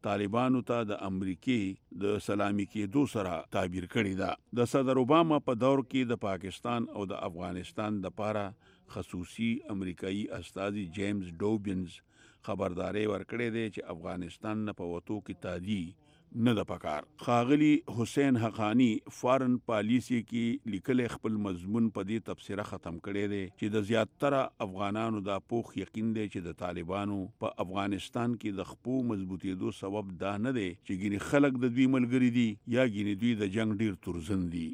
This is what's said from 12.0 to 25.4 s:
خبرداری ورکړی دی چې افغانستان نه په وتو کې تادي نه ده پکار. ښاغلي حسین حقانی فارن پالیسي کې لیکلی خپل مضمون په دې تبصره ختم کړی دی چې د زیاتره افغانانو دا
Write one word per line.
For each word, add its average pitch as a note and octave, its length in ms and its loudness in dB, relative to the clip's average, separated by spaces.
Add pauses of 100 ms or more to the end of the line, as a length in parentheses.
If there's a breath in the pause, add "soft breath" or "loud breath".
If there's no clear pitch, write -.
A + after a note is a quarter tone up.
خبرداری F#2 560 -2
ورکړی A2 520 -2
دی A2+ 120 0
چې - 260 -10
افغانستان F2+ 680 -6
نه G2+ 160 -6
په F2 140 -4
وتو G2+ 260 -6
کې - 240 -12
تادي F2+ 380 -2 (640 soft breath)
نه A#2+ 120 6
ده F#2+ 120 0
پکار. D#2+ 360 -4 (200)
ښاغلي C#3 480 6 (240)
حسین B2+ 400 2
حقانی A2 500 4 (300)
فارن B2+ 360 4 (140)
پالیسي A2+ 500 2 (120)
کې A#2 420 -2
لیکلی A#2+ 400 2
خپل - 320 -2
مضمون G2 420 0 (120)
په G2 100 -4
دې G#2+ 220 -2
تبصره G2 400 -6
ختم F2 360 -8
کړی G2+ 280 0
دی G2 100 -2 (160)
چې G#2+ 160 -2
د G#2 140 2
زیاتره C3 520 2 (240)
افغانانو G2+ 640 -2
دا G2 100 0 (140)